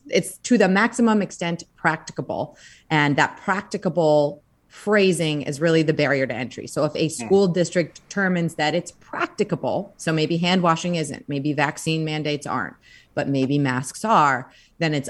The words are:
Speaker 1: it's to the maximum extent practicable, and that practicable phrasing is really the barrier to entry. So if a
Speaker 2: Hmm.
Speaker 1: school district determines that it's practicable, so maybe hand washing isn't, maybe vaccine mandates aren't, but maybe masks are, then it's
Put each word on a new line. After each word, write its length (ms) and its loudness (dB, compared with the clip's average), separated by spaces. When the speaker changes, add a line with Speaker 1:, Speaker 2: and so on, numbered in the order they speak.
Speaker 1:
it's 320 -2
to 180 2
the 100 4
maximum 540 2
extent 420 -6
practicable, 840 -4
and 280 4
that 200 0
practicable 1040 0
phrasing 760 0
is 180 -6
really 220 4
the 100 2
barrier 320 2
to 80 -6
entry. 320 -8
So 180 -4
if 120 -2
a 120 0
Speaker 2:
Hmm. 180 -6
Speaker 1:
school 220 4
district 640 -2
determines 460 0
that 180 0
it's 180 -4
practicable, 1080 -4
so 140 -4
maybe 260 0
hand 260 2
washing 320 0
isn't, 340 -6
maybe 240 -2
vaccine 500 -2
mandates 440 -4
aren't, 280 -6
but 160 -2
maybe 300 2
masks 440 -2
are, 480 2
then 160 0
it's 140 -4